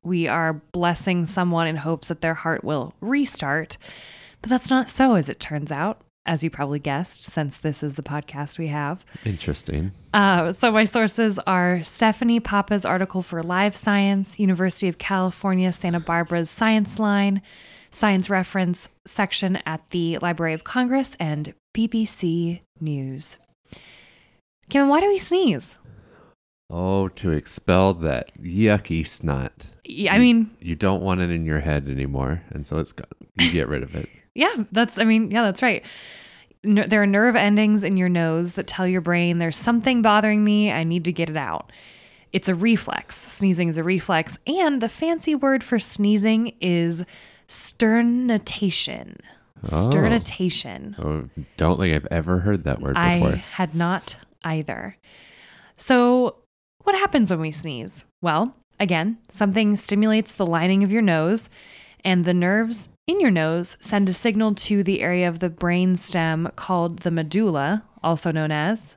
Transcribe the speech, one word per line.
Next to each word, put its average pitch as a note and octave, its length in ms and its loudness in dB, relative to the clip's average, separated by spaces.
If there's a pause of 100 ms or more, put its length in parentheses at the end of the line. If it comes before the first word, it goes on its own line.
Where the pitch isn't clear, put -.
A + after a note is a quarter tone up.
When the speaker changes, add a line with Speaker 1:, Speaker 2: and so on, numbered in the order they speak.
Speaker 1:
we E3+ 240 -2
are D#3+ 340 -2 (100)
blessing F3 540 0
someone E3+ 420 0
in D#3 100 -4
hopes D#3 320 -6
that D#3+ 120 -8
their E3 140 -2
heart - 280 -4
will C#3+ 380 -6
restart. F#3 760 -2 (640)
But A3 80 -10
that's B3 200 0
not C4 200 2
so, C4 260 4
as D3+ 140 2
it - 100 -8
turns D3 320 -6
out, D#3+ 300 -4 (240)
as D#3 180 -2
you D#3+ 60 0
probably C#3+ 300 -4
guessed, C#3+ 440 -6
since D3 340 -4
this D3+ 260 -4
is C#3+ 120 -6
the D3+ 80 -10
podcast C#3+ 560 -10
we E3 80 -4
have. D3 360 -6 (220)
Speaker 2:
Interesting. F2 640 -4 (220)
Speaker 1:
Uh, F#3 380 4
so A3+ 200 2
my G#3+ 140 4
sources A3 540 2
are F3+ 440 0
Stephanie A#3 560 2
Papa's G3+ 460 -2
article F#3 360 0
for E3+ 220 -6
Live F#3+ 320 0
Science, G3 640 0
University F#3+ 480 2
of F3 100 -2
California, F#3 760 0
Santa F3 280 -2
Barbara's E3+ 500 -2
Science A3 500 2
Line, G3+ 420 0 (500)
Science G3 380 2
Reference F#3 600 0 (180)
section F#3+ 580 -2
at D#3+ 240 -8
the E3 300 -2
Library E3 340 -2
of D#3+ 100 -8
Congress, B3+ 560 -2
and D3+ 340 -4 (200)
B A3+ 140 0
B A3 180 -2
C E3+ 560 -2 (180)
News. C#3 580 -6 (1300)
Kevin, C#4 200 4
why D4 120 6
do G4 60 2
we G4+ 120 2
sneeze? E4 580 0 (920)
Speaker 2:
Oh, F#2+ 400 0
to F#2 220 -4
expel F#2 640 2
that D#2 440 -4
yucky G2 680 0
snot. C#2 600 -4 (180)
Speaker 1:
Yeah, F3 300 -2
I G3 40 6
Speaker 2:
You, A#3+ 40 8
Speaker 1:
mean A#3 280 6 (100)
Speaker 2:
you E2+ 160 -4
don't F#2+ 260 2
want F#2 200 2
it F2 100 0
in E2 140 -2
your D2+ 160 0
head D2 280 0
anymore, C2+ 600 -2
and D2 180 -10
so D#2 100 -4
it's D#2+ 140 -4
got, - 160 -16 (320)
you E2 120 4
get D#2 160 0
rid D2 160 -4
of D#2+ 120 -14
it. - 180 -8
Speaker 1:
<laughs> - 60 -20 (160)
Yeah, F#4 200 2 (160)
that's, A#3 260 0
I C4 60 2
mean, A3 280 2
yeah, A3+ 100 0
that's G3 200 0
right. A3+ 220 0 (800)
N-, G#3 240 2
there G#3 140 4
are G3+ 60 4
nerve G#3+ 280 4
endings G#3 480 4
in F#3+ 140 0
your F3+ 100 2
nose E3+ 460 0
that - 140 -6
tell F#3 200 -4
your F#3 140 0
brain, F3 380 0
"There's E3 180 -2
something A#3+ 440 2
bothering G#3+ 440 4
me, G#3 260 2
I D3+ 120 -2
need E3 220 -2
to F3 60 0
get E3 180 -2
it D#3 60 -8
out." A#2 360 -8 (600)
It's - 160 -2
a F#3 80 2
reflex. - 600 0
Sneezing F3+ 500 0
is D#3 100 -2
a E3 60 -2
reflex. E3+ 540 0 (100)
And D4+ 340 0
the A3+ 60 -2
fancy D#4+ 480 -2
word C4+ 260 2
for - 160 -2
sneezing G#3+ 840 2
is E3+ 420 0 (460)
sternutation. A#3 1700 0 (540)
Speaker 2:
Oh. F2 180 2
Speaker 1:
Sternutation. F3+ 1080 0
Speaker 2:
Oh, D2+ 280 -4 (300)
don't D#2+ 220 2
think F2 160 2
I've C#2+ 160 -2
ever E2+ 280 0
heard F#2+ 240 0
that B1+ 180 -2
word C2+ 140 -2
Speaker 1:
I F3 240 2
Speaker 2:
before. - 160 2
Speaker 1:
had E3 400 -6
not E3+ 400 -2 (280)
either. D#3+ 520 -6 (800)
So B3 600 2 (480)
what G4+ 120 2
happens F4 360 2
when D#3+ 100 0
we D#3 100 -4
sneeze? D3+ 540 -8 (160)
Well, F3 340 0 (240)
again, F#3 380 0 (100)
something G#3 480 2
stimulates G#3+ 560 2
the G3 140 0
lining F3 380 2
of F#3+ 100 2
your A#3 80 2
nose, F3+ 480 2 (560)
and F#3 180 4
the F3+ 100 2
nerves G#3 540 0 (200)
in F#4 120 0
your C#4 120 4
nose E3 500 0
send G3+ 260 2
a F#3 60 0
signal A3 400 2
to G3+ 300 0
the F#3+ 180 0
area F3+ 260 2
of E3+ 120 -4
the F3 100 -2
brainstem F3 1080 0
called E3+ 440 -2
the F3 100 -4
medulla, E3 720 0 (200)
also E3 280 0
known D#3 200 -2
as E3 460 -2